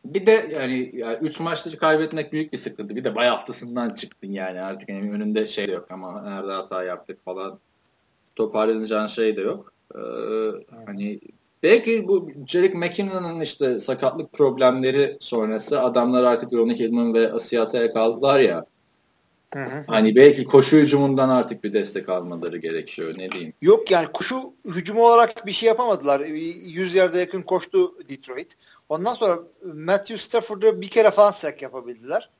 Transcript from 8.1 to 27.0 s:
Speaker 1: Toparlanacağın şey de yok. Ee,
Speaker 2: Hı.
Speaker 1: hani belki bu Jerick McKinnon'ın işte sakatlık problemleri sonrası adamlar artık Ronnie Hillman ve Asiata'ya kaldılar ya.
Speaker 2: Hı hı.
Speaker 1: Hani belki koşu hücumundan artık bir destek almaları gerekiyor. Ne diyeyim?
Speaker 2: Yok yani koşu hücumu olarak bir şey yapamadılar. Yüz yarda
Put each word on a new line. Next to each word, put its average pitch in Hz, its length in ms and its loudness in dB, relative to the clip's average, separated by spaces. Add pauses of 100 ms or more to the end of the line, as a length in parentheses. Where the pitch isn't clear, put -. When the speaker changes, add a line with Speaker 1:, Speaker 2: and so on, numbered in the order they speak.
Speaker 1:
Toparlanacağın 110 720 0
şey 107 300 -2
de 95 40 -6
yok. 160 320 -6 (220)
Ee, - 40 -16
Speaker 2:
Hı. 110 640 -6 (220)
Speaker 1:
hani 104 340 -8 (440)
belki 220 440 4
bu 175 220 0 (180)
Jerick 180 300 2
McKinnon'ın 175 640 -4
işte 131 380 -2
sakatlık 143 540 -4
problemleri 131 880 2
sonrası 110 600 -2
adamlar 123 420 2
artık 123 300 2
Ronnie 117 260 2
Hillman 117 340 0
ve 113 200 4
Asiata'ya 117 600 0
kaldılar 131 460 2
ya. 90 260 2 (880)
Speaker 2:
Hı 143 60 -8
hı. 135 280 -8
Speaker 1:
Hani 110 280 2
belki 139 300 8
koşu 139 320 6
hücumundan 139 520 4
artık 123 340 0
bir 101 100 -6
destek 98 360 -4
almaları 87 480 -6
gerekiyor. 82 600 -8
Ne 92 140 -12
diyeyim? 85 300 -12
Speaker 2:
Yok 214 300 4
yani 165 220 2
koşu 262 400 -8 (120)
hücumu 190 420 -2
olarak 233 380 4
bir 202 60 -8
şey 226 160 0
yapamadılar. 190 520 2 (460)
Yüz 175 300 -6
yarda 180 220 4